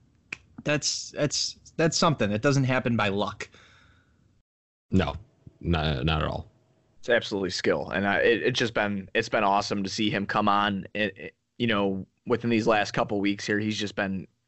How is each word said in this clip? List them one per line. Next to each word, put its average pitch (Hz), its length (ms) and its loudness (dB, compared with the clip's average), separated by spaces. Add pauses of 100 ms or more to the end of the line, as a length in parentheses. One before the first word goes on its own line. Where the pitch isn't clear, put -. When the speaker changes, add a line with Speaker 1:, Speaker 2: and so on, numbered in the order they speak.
(640)
Speaker 1:
That's, - 460 -2
that's, - 480 -4 (180)
that's 160 220 2
something. 123 340 2
It 110 80 -2
doesn't 139 240 4
happen 127 320 2
by 104 120 2
luck. - 420 -4 (1400)
Speaker 2:
No, 78 260 2 (440)
not, 78 460 0
not 78 160 2
at 73 60 0
all. - 180 -6 (540)
Speaker 3:
It's - 80 -8
absolutely 104 420 0
skill. 82 400 -2
And 98 160 -2
I, 101 120 2
it, 95 240 4
it's 123 160 0
just 113 160 -2
been, 101 400 -2
it's 113 140 0
been 113 160 2
awesome 101 400 2
to 95 40 -4
see 107 220 -2
him 101 160 -2
come 104 220 0
on. 101 460 2
It, 104 220 -2
it, 80 180 -14 (220)
you 120 120 0
know, 98 360 0 (220)
within 120 240 0
these 113 160 2
last 104 240 4
couple 117 300 -2
weeks 101 260 -2
here, 104 120 0
he's 107 200 -2
just 101 160 -6
been 98 320 -4 (220)